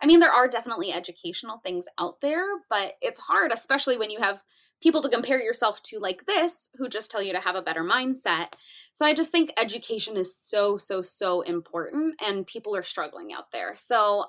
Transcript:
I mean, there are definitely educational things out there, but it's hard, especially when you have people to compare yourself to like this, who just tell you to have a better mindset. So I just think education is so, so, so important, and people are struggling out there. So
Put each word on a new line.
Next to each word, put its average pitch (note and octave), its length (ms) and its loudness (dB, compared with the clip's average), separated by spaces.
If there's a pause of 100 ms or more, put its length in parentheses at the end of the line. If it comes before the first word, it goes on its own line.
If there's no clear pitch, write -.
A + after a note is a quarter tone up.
I C#4 60 2
mean, E4+ 120 10
there D#4+ 120 8
are B3 160 8
definitely A3+ 440 -4
educational F#3 720 -8
things F3+ 220 -4 (140)
out - 220 -6
there, D#4 220 0 (280)
but G3+ 300 -2
it's - 180 -4
hard, B3+ 320 2
especially C4+ 480 0
when G#3+ 100 -2
you G#3+ 100 -10
have G3+ 220 0 (400)
people D#4+ 200 6
to C#4+ 80 0
compare B3+ 320 2
yourself A3 400 0
to - 180 -10
like F#3+ 280 -4
this, F4 480 0
who B3+ 120 -4
just A3 220 -8
tell G#3+ 120 -4
you G3 120 -2
to F3+ 60 -2
have F#3 160 -2
a F#3 80 -4
better E3 200 -2
mindset. G#3+ 680 0 (440)
So D4+ 120 2
I D4+ 80 6
just D#4 180 -2
think D#4+ 260 4
education A3 600 -2
is F#3 180 -2
so, G3+ 420 0
so, F#3+ 240 -4
so F3+ 400 -2
important, F3 840 -4
and G3 220 -2
people G#3+ 300 -6
are F#3 80 -4
struggling - 500 -10
out - 180 -14
there. G2+ 240 -6
So G#3 540 2